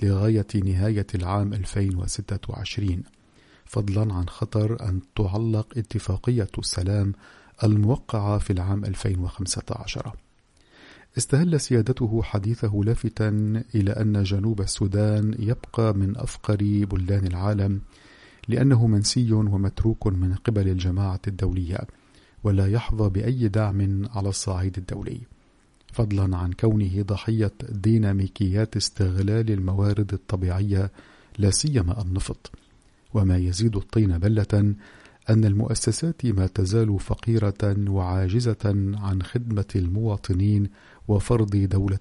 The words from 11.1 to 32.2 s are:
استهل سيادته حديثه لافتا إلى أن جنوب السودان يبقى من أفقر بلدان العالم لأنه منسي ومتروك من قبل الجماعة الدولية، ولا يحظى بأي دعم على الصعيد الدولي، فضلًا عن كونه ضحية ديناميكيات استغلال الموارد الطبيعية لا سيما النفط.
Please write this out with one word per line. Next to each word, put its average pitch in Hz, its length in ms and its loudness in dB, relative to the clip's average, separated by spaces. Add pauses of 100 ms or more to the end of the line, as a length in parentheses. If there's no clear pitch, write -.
استهل 156 420 2
سيادته 113 640 0
حديثه 104 600 -2
لافتا 110 440 0 (460)
إلى 104 160 2
أن 107 320 0
جنوب 101 380 0
السودان 104 800 0
يبقى 113 560 0
من 98 220 0
أفقر 117 440 -2
بلدان 101 640 0
العالم 98 540 0 (680)
لأنه 120 380 4
منسي 110 460 2
ومتروك 104 760 2
من 92 280 2
قبل 101 340 0
الجماعة 92 580 0
الدولية، 90 520 -2 (640)
ولا 98 220 4
يحظى 107 420 2
بأي 113 400 0
دعم 98 680 0
على 101 140 -2
الصعيد 95 500 -4
الدولي، 95 420 -8 (720)
فضلًا 98 440 0
عن 90 160 -2
كونه 104 500 0
ضحية 107 500 -2 (160)
ديناميكيات 101 1080 0
استغلال 101 760 0
الموارد 101 600 0
الطبيعية 95 800 0 (480)
لا 98 120 4
سيما 107 520 0
النفط. - 500 -6 (640)